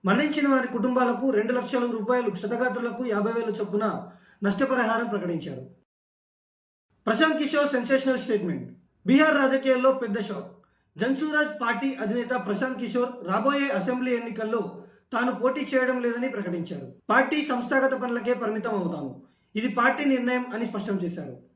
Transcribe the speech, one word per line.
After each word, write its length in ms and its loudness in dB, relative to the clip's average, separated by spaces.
మరణించిన 440 2
వారి 180 4
కుటుంబాలకు 600 0
రెండు 240 2
లక్షల 380 0
రూపాయలు, 380 0
క్షతగాత్రులకు 760 -2
యాభై 260 0
వేల 180 -2
చొప్పున 600 -2
నష్టపరిహారం 640 0
ప్రకటించారు. 640 -4
ప్రశాంత్ 320 4
కిషోర్ 300 2
సెన్సేషనల్ 520 2
స్టేట్మెంట్. 540 -2
బీహార్ 280 8
రాజకీయాల్లో 560 4
పెద్ద 300 -2
షాక్. 300 -8
జన్సూరాజ్ 640 0
పార్టీ 320 -2
అధినేత 360 -2
ప్రశాంత్ 500 -2
కిషోర్ 480 -2
రాబోయే 420 2
అసెంబ్లీ 460 0
ఎన్నికల్లో 680 -4
తాను 220 0
పోటీ 400 0
చేయడం 260 2
లేదని 280 -2
ప్రకటించారు. 640 -6
"పార్టీ 360 4
సంస్థాగత 480 2
పనులకే 400 -2
పరిమితం 380 -2
అవుతాను, 500 -4
ఇది 120 -2
పార్టీ 380 2
నిర్ణయం" 480 2
అని 120 -4
స్పష్టం 300 -4
చేశారు. 420 -6